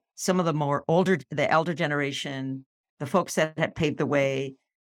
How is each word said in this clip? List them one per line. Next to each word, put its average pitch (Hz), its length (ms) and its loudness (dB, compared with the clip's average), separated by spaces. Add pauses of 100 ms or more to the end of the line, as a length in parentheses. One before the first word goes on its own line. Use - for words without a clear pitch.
(160)
some 185 240 0
of 175 60 2
the 165 80 2
more 143 340 0
older, 175 300 4 (120)
the 143 220 0
elder 160 220 2
generation, 139 920 -4 (340)
the 147 60 -6
folks 175 300 0
that 156 240 0
had - 160 -2
paved 151 220 0
the 156 80 0
way. 139 500 0 (280)